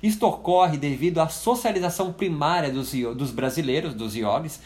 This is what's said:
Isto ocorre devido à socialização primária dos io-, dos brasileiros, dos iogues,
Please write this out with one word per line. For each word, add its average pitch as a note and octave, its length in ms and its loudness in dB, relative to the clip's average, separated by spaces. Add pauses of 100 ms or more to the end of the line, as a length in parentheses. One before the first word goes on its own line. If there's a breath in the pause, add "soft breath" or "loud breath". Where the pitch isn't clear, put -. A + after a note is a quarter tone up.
Isto G#3+ 240 2
ocorre F3+ 500 4
devido D3 440 0
à D#3+ 80 4
socialização F#3+ 840 0
primária D#3+ 600 0
dos C3 200 -4
io-, B2 220 -2
dos C3 160 -4
brasileiros, C3 640 -2
dos A2 220 -6
iogues, A#2 500 -2